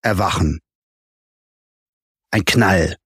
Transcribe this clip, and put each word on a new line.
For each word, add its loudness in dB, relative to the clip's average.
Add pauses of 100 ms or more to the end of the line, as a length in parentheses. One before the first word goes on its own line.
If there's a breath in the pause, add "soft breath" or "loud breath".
Erwachen. -2 (1700)
Ein 0
Knall. 2